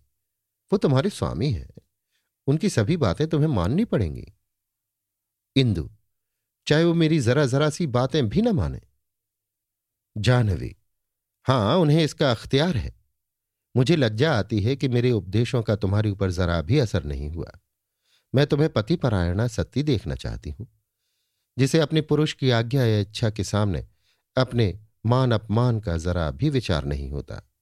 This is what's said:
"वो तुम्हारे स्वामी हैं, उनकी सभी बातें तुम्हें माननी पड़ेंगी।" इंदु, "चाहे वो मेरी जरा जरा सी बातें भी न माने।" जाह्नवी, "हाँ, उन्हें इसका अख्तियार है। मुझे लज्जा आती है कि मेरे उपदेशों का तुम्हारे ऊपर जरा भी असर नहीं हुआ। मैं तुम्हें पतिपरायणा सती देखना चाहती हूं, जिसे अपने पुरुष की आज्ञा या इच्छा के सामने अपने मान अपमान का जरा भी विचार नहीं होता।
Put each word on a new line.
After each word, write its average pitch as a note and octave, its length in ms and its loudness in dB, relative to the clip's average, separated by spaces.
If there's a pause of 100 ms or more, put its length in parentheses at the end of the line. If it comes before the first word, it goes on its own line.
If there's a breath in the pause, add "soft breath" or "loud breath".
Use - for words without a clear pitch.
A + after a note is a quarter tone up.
(720)
"वो G#3 60 2
तुम्हारे D#3 320 2
स्वामी F2 420 -4
हैं, D2 180 -8 (760)
उनकी D#3+ 220 0
सभी B2 280 0
बातें C#3+ 320 0
तुम्हें D#3 200 0
माननी B2 360 0
पड़ेंगी।" E2 480 -4 (1200)
इंदु, G#2 340 0 (760)
"चाहे D#3 180 4
वो E3+ 100 4
मेरी D#3+ 260 2
जरा B2+ 260 2
जरा C#3+ 240 2
सी E3+ 160 -4
बातें B2+ 420 0
भी C#3 140 0
न A#3+ 60 2
माने।" F2 320 -2 (1400)
जाह्नवी, G#2 580 0 (680)
"हाँ, C3 340 2
उन्हें D#3+ 280 4
इसका C#3+ 260 0
अख्तियार C#3+ 460 -2
है। - 220 -8 (800)
मुझे C3 200 2
लज्जा B2 420 2
आती G2+ 240 -2
है B2+ 140 0
कि C#3+ 120 -2
मेरे A#2+ 220 2
उपदेशों A2 520 -2
का G#2+ 140 0
तुम्हारे G#2 340 0
ऊपर F#2+ 200 -2
जरा E2+ 320 0
भी A2 160 0
असर G2+ 260 -2
नहीं C#2+ 240 -6
हुआ। E2 300 -12 (760)
मैं C#3 120 4
तुम्हें D#3 260 0
पतिपरायणा G#2+ 760 0
सती A#2 340 -4
देखना A2 320 -2
चाहती A#1 360 -10
हूं, E2+ 160 -12 (920)
जिसे C#3 200 4
अपने D#3 220 2
पुरुष D3+ 320 0
की C3 180 0
आज्ञा A#2+ 340 2
या A2 140 2
इच्छा G#2+ 320 -2
के G2+ 140 -4
सामने G2+ 440 -2 (480)
अपने A#2+ 440 0 (260)
मान B2 260 2
अपमान A2+ 480 0
का E2+ 160 -4
जरा E2 340 -2
भी E2+ 200 -2
विचार F#2+ 340 0
नहीं C#2 260 -6
होता। - 400 -12 (120)